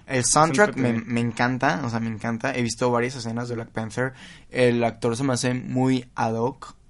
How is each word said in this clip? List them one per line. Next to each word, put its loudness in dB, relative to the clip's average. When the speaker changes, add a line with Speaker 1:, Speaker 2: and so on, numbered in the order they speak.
Speaker 1:
el 0
soundtrack 6
Speaker 2:
Es -12
entretenido. 0
Speaker 1:
me, -4
me 0
encanta, 0
o -2
sea, -2
me -2
encanta. -4
He -2
visto 0
varias 0
escenas -6
de -6
Black -10
Panther. -6
El 4
actor 0
se -4
me 0
hace 0
muy 0
ad 0
hoc -4